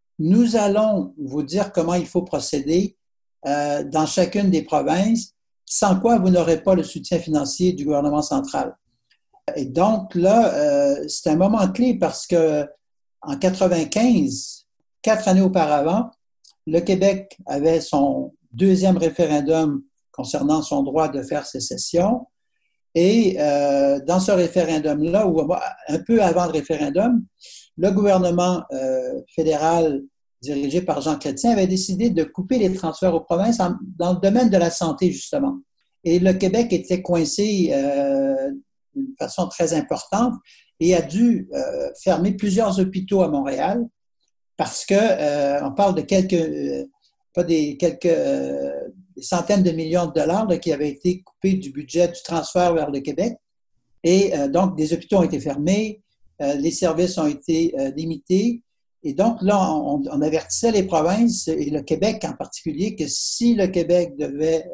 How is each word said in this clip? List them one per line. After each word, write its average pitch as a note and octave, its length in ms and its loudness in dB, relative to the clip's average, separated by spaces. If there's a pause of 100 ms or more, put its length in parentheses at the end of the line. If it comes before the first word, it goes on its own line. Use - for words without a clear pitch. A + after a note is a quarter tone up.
(200)
nous G#3+ 340 4
allons G#3 640 0
vous C#3+ 240 -6
dire F3+ 300 -4
comment E3+ 220 0
il F3+ 120 -2
faut F3+ 160 -2
procéder, D#3 720 -2 (500)
euh, D3 360 -2
dans D3+ 240 -2
chacune F#3+ 420 0
des E3+ 140 2
provinces, F3 680 0 (340)
sans F#3+ 320 2
quoi A#3 220 4
vous F#3 100 4
n'aurez E3 320 2
pas F#3+ 140 4
le D#3+ 80 0
soutien - 340 -6
financier D#3 540 0
du C#3+ 120 -6
gouvernement D3 380 0
central. C#3 540 -4 (800)
Et C#3+ 80 -4
donc F#3+ 500 0
là, G3 400 4
euh, D3 540 2
c'est - 220 -4
un D#3 60 4
moment G3 300 2
clé A#3+ 320 0
parce - 300 -4
que D#3 360 2 (580)
en C#3 140 -8
quatre-vingt-quinze, F#3 1300 0 (360)
quatre G#3+ 240 0
années F#3+ 140 6
auparavant, F3 720 2 (580)
le D#3+ 100 2
Québec F#3+ 580 0 (100)
avait D#3 340 2
son C#3 540 -2 (180)
deuxième F#3 460 4
référendum D#3 840 0 (300)
concernant C#3+ 500 -2
son C#3+ 220 -2
droit D3 240 0
de C#3 140 -6
faire D3 220 -6
sécession. F3+ 840 -2 (680)
Et, G3 460 4
euh, C#3+ 680 2
dans F3+ 140 2
ce F#3+ 100 0
référendum-là, E3 960 2
ou D#3+ 260 0 (360)
un D#3 180 -2
peu A3+ 160 4
avant F3+ 240 2
le D#3+ 60 -4
référendum, D#3+ 720 0 (520)
le F#3 140 2
gouvernement, F#3 720 2 (100)
euh, C3 480 -4 (140)
fédéral D#3 680 0 (380)
dirigé C#3 400 -4
par D#3+ 200 -4
Jean D3 180 -4
Chrétien D3 320 -2
avait G3 160 2
décidé F#3+ 440 -2
de E3 120 0
couper F#3+ 360 -4
les F#3+ 140 2
transferts F3+ 400 -2
aux E3 100 -2
provinces G3+ 360 0
en, F3+ 160 0 (240)
dans F3 140 0
le F3 80 -2
domaine A3 280 4
de F#3+ 80 4
la E3+ 140 4
santé, E3+ 400 -2
justement. C#3 480 -4 (460)
Et F3 160 2
le F#3 140 4
Québec G#3 380 0
était F#3 300 -2
coincé, F3 680 0
euh, C#3 800 0 (420)
d'une C4+ 240 -8
façon E3 300 -4
très E3 260 -2
importante G3 600 -2 (440)
et E3+ 160 4
a E3+ 80 4
dû, F#3+ 500 2
euh, C#3 380 -4 (100)
fermer F#3 320 2
plusieurs G3 460 0
hôpitaux F#3+ 440 0
à E3 60 2
Montréal D3 560 -2 (720)
parce - 280 -6
que, G3 100 0
euh, D3 720 2
on C#3 60 -6
parle G3 240 2
de D3+ 60 -2
quelques, F#3+ 320 0
euh, D3 500 -2 (480)
pas F3 100 -2
des, D#3 340 0
quelques, E3+ 300 -2
euh, C#3 640 -2 (460)
des - 60 -16
centaines G3 420 0
de F3 80 2
millions E3 340 -2
de D3 60 -8
dollars, D#3+ 340 0
là, F3+ 120 0
qui D#3+ 140 -4
avaient C#3+ 180 -2
été F3+ 320 -4
coupés - 320 -2
du C#3 160 -6
budget D3+ 380 -2
du F3 140 -12
transfert F3 520 0
vers D3 160 -2
le C#3 100 -6
Québec. D#3+ 360 -4 (680)
Et, F#3+ 320 4
euh, C#3+ 120 -2
donc, E3+ 280 0
des D3+ 160 -2
hôpitaux F3+ 260 0
ont F3+ 40 6
été D#3 180 -2
fermés, F#3 600 -2 (400)
euh, C#3+ 120 -2
les D3 180 -2
services F3 440 0
ont D#3+ 100 -2
été, D#3+ 520 -2
euh, C3+ 140 -2
limités. F#3 720 -2 (420)
Et D3 100 -6
donc, A3+ 280 0
là, F#3 300 2
on, C#3+ 380 -2
on D3 120 -2
avertissait D#3+ 500 -2
les G3+ 100 2
provinces F#3+ 640 0
et D3+ 240 -4
le D3+ 120 -4
Québec F#3 420 -2
en C#3+ 80 -6
particulier D#3 640 -6
que D3+ 100 -4
si - 480 0
le G3 140 2
Québec F3 500 0
devait D3+ 560 -2